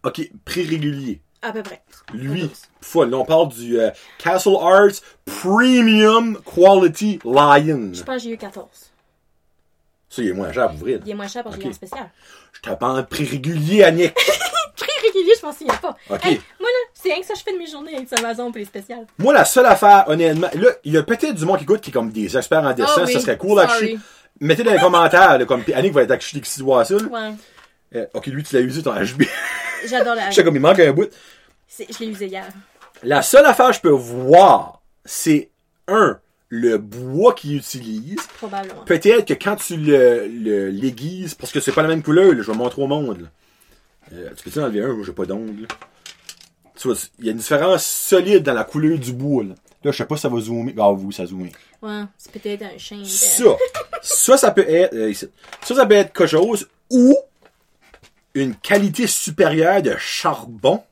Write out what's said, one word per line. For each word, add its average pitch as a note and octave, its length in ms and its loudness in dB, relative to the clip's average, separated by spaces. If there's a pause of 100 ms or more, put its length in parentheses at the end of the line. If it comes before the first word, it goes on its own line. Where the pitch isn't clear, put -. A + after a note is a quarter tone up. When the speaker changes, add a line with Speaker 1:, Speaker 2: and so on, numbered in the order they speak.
Speaker 1:
OK, - 260 -8 (140)
prix F3+ 240 -6
régulier. C#3+ 540 -6 (200)
Speaker 2:
À A3 100 -10
peu A3 120 -10
près. - 180 -20 (320)
Speaker 1:
Lui, D3 300 -8
Speaker 2:
Douze. - 180 -12 (200)
Speaker 1:
fois, D#3+ 240 0
là, B2 120 -4
on B2+ 80 -2
parle D#3+ 240 2
du, A#2 300 -4
euh, A2+ 120 0 (260)
Castle F#3 420 0
Arts G3 420 4 (240)
Premium A3+ 1160 2
Quality F#3+ 800 4
Lion. C#3+ 720 2
Speaker 2:
Je F2 100 -14
pense C4 140 -8
que A#3 60 -10
j'ai A#3 80 -12
eu A3 60 -12
quatorze. - 540 -20 (1160)
Speaker 1:
Ça, - 120 -10
il G#2 80 -2
est F2+ 40 -4
moins F#2 180 -8
cher, A#2+ 180 -2
pour D#2 100 -10
vrai. G#2 260 -6
Speaker 2:
Il G#3 60 -12
est - 40 -10
moins G3+ 120 -12
cher A#3+ 160 -12
parce G#3 120 -14
que F#4+ 60 -16
Speaker 1:
Ok. - 20 -14
Speaker 2:
j'ai - 60 -8
eu - 20 -10
en - 40 -14
spécial. A#3+ 360 -16 (420)
Speaker 1:
Je - 80 -20
te G#2 140 -10
parle C3 220 -4
de C3 100 -4
prix - 180 -6
régulier, D#3 580 0
Annick. E3 320 4
Speaker 2:
<laughs> D#5+ 600 -4
Prix - 160 -8 (120)
régulier, G4 340 0
je - 40 -16
pense D4 160 -14
qu'il D#4 100 -10
n'y - 60 -4
a - 40 -8
pas. - 180 -10 (140)
Speaker 1:
Ok. G3+ 160 -8
Speaker 2:
Hey, E4 160 0 (180)
moi, G#4+ 100 -4
là, B4 240 -4
c'est - 200 -8
rien F#4+ 80 -6
que F#4+ 60 -16
ça, G#4+ 80 -10
je - 80 -18
fais G4+ 100 -8
de F#4 40 -8
mes E4+ 100 -12
journées D4+ 280 -16
avec C4 160 -12
Amazon A#3 400 -6
pour A3+ 80 -14
les G3+ 60 -12
spéciales. A3+ 400 -18 (120)
Speaker 1:
Moi, B3+ 160 2
la - 120 6
seule B3+ 220 4
affaire, G3+ 400 8
honnêtement, D#3+ 460 0
là, G3+ 160 2 (140)
il D3 100 -4
y D#3+ 40 4
a D3 60 2
peut-être A#3+ 320 -2
du D#3 100 -6
monde F#3+ 140 0
qui D3+ 40 -10
écoute G3+ 160 0
qui - 120 -14
est - 20 -20
comme A2+ 180 -2
des G#2+ 260 -6
experts D#3 260 0
en C3 100 -2
dessin, - 240 0
Speaker 2:
Ah - 80 2
oui. - 80 -2
Speaker 1:
ça - 80 0
serait - 160 -2
cool G3+ 240 2
à A#3+ 80 4
Speaker 2:
Sorry. A3 180 0
Speaker 1:
chier. A3+ 120 -8 (420)
Mettez F3 220 0
dans A3 100 2
les E3+ 60 4
commentaires, E3+ 580 6
là, B2 80 2
comme, A#2+ 180 -2
puis D3+ 100 -2
Annick D3+ 200 0
va C#3 100 4
être A2+ 80 0
à B2 80 0
chier - 240 -12
si - 140 -12
tu C3+ 60 -12
vois C3+ 200 2
ça, F#3+ 120 -2
là. G#3+ 80 0
Speaker 2:
Ouais. A3 320 -10 (600)
Speaker 1:
Euh, A#2 180 -8
ok, - 140 -10
lui, C#3+ 160 -10
tu - 120 -10
l'as B2 60 4
usé, C3 220 -4
ton B2+ 100 -4
H G2+ 220 -4
B. C#3 80 0 (320)
<laughs> - 320 -12
Speaker 2:
J'adore A#3+ 280 -2
le A3 140 -6
Speaker 1:
J'étais F#3+ 140 4
comme, D#3+ 140 2
il C3 40 0
manque F3+ 180 4
un D3+ 120 6
bout. F3 180 -2 (580)
Speaker 2:
C'est, - 240 -18
je - 80 -16
l'ai A3+ 80 -10
usé G3+ 200 -12
hier. F#3+ 180 -14 (580)
Speaker 1:
La C#3 180 0
seule C#4+ 240 8
affaire B3+ 240 6
que - 60 2
je - 60 -12
peux E3+ 80 2
voir, C3 920 4 (240)
c'est, - 440 -2 (380)
un, F#3 320 2 (300)
le A#2 300 0
bois B2+ 540 0
qu'il D3 220 -8
utilise. B2 600 -10 (220)
Speaker 2:
Probablement. G3 440 -12
Speaker 1:
Peut-être G3+ 420 2
que D#3 160 -4
quand G3+ 140 -2
tu F3 220 -10
le, B2+ 500 4
le G#2+ 420 -4
l'aiguises, C3+ 640 -8
parce - 200 -16
que C#3 80 -4
c'est C3+ 100 -2
pas D#3 100 0
la D#3 60 0
même D#3+ 160 -2
couleur, F3 300 4
là, A#2 80 -2
je G#2+ 100 -6
vais G#2+ 60 -4
montrer B2 240 -6
au C3+ 60 -2
monde, C3+ 340 -6
là. E2 60 -20 (840)
Euh, F2 240 -18
tu - 60 -20
peux-tu - 160 -10
enlever A2 240 -4
un ? C3 100 -4
Moi, G#2+ 100 -10
j'ai F#2 100 -12
pas F#2+ 120 -8
d'ongles, G#2+ 380 -10
là. A2+ 40 -16 (1120)
Tu - 80 -6
vois, A2+ 80 -2 (220)
il A#2 80 -16
y A2 40 -2
a - 20 -4
une A2+ 80 -8
différence D#3 440 0
solide F#3 600 2
dans C#3 100 -2
la A2+ 100 -4
couleur D3+ 360 -2
du B2 140 -8
bois, C3 300 -2
là. F#2+ 120 -12 (280)
Là, C#3+ 80 -2
je - 60 -8
sais - 80 -6
pas D#3 100 -6
si D3 60 -10
ça C#3+ 80 -4
va A#2+ 100 -2
zoomer. A#2 380 -6
Ah G#2 140 4
oui, G2 200 -6
ça F#2+ 140 -10
zoome. F#2 240 -12 (320)
Speaker 2:
Ouais, G#3 200 -12 (160)
c'est - 140 -20
peut-être G#3 320 -12
un F#3 140 -18
chien. G3+ 260 -18
Speaker 1:
Ça, - 420 0 (580)
ça, - 340 2
ça B3 140 4
peut F#3+ 180 2
être, F3 240 2
euh, A2 160 -4
ici. - 180 -8 (360)
Ça, - 120 -8
ça C4 120 4
peut G#3 80 6
être G3 180 2
quelque E3+ 160 2
chose, G3+ 380 0 (240)
ou B3+ 240 6 (1160)
une C3+ 220 -4
qualité G3+ 520 0
supérieure D#3+ 760 0
de A#2+ 160 -2
charbon C3 960 -4